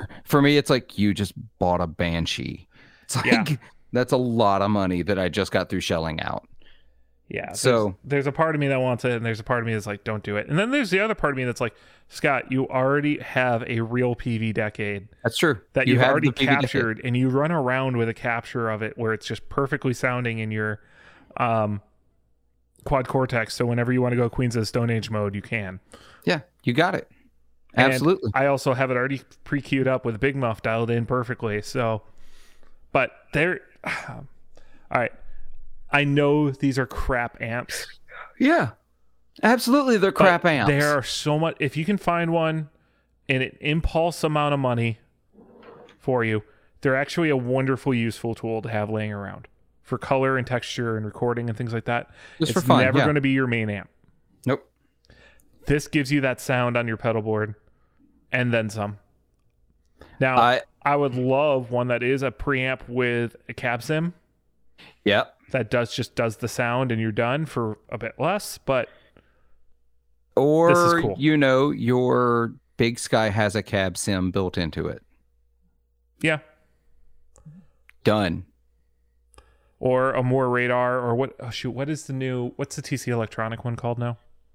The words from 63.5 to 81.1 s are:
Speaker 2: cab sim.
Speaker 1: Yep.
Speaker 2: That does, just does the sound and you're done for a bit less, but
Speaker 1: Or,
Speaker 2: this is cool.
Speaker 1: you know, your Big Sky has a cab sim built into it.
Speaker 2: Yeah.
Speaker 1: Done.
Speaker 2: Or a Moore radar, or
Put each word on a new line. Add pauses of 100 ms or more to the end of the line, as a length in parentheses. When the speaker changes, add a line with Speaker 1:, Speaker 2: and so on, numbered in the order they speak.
Speaker 2:
cab
sim. (920)
Speaker 1:
Yep. (200)
Speaker 2:
That
does,
just
does
the
sound
and
you're
done
for (120)
a
bit
less,
but (1500)
Speaker 1:
Or,
Speaker 2:
this (160)
is
cool.
Speaker 1:
you
know,
your (220)
Big
Sky
has
a
cab
sim
built
into
it. (1200)
Speaker 2:
Yeah. (1600)
Speaker 1:
Done. (1300)
Speaker 2:
Or
a
Moore
radar,
or